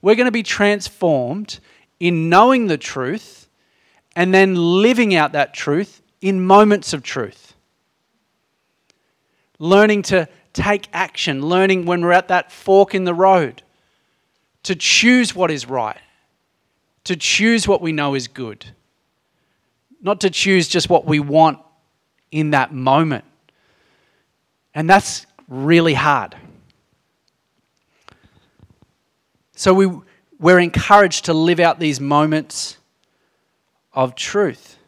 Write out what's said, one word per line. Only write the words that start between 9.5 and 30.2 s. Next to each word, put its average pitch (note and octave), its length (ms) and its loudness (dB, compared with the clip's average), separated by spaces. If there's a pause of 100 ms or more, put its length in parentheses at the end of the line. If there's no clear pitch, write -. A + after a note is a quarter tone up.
Learning G3+ 440 4
to F3 260 -2 (240)
take G3+ 400 -4
action, D#3+ 480 -6
learning F3+ 460 0
when F3 160 -2
we're F3 100 2
at F3+ 160 2
that F3+ 220 -2
fork G3 440 0
in F#3+ 100 -4
the F3 100 -4
road, F3+ 480 0 (1040)
to F#3 100 -4
choose A#3+ 600 0
what F3+ 160 -2
is B2 160 -12
right, B2 320 -8 (1040)
to F3+ 100 -6
choose G#3+ 540 0
what F#3+ 120 2
we E3+ 120 -6
know D3 220 -4
is B2+ 120 -8
good, A2+ 400 -16 (1400)
not G3 200 -4
to F#3+ 80 2
choose F#3 360 0
just - 240 -4
what F3+ 140 2
we D3+ 160 0
want D3 400 2 (720)
in D3+ 180 -4
that C#3+ 240 -2
moment. C3+ 500 -2 (1500)
And D#3+ 160 -4
that's - 360 2 (200)
really D#3 480 0
hard. C3 400 -2 (3250)
So F#3+ 200 2
we, G3 140 2 (520)